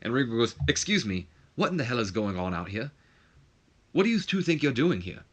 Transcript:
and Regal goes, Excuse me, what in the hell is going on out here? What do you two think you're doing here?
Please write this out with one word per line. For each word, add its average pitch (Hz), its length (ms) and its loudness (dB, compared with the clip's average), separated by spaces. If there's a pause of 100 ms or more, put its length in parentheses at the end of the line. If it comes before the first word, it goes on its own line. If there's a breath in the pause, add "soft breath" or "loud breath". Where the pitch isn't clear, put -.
and 113 120 -4
Regal 123 240 0
goes, 117 180 2 (120)
Excuse 180 380 2
me, 92 220 -4 (280 soft breath)
what - 160 2
in 180 60 -2
the 151 60 0
hell 123 160 -2
is 104 120 0
going 101 260 -2
on 90 160 -2
out 85 160 -4
here? 110 220 -6 (1000 soft breath)
What 180 120 2
do 220 60 4
you 226 100 4
two 190 220 -2
think 165 220 2
you're 143 80 4
doing 127 300 2
here? 87 320 -10